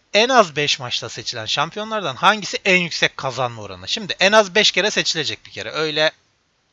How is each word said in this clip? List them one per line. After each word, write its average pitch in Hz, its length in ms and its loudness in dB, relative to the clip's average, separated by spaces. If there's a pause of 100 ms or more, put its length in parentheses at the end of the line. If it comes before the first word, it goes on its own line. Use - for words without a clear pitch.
(140)
en 220 140 4
az 208 280 2
beş 147 220 0
maçta 123 300 -6
seçilen 113 380 -10
şampiyonlardan 170 720 -4
hangisi 196 480 0
en 190 120 4
yüksek 170 400 0
kazanma 120 460 -4
oranı? 95 260 -12
Şimdi - 320 -6
en 190 120 6
az 208 220 6
beş 208 160 4
kere 190 200 2
seçilecek 151 560 -2
bir - 40 -20
kere. 104 200 -10
Öyle, 151 420 0 (600)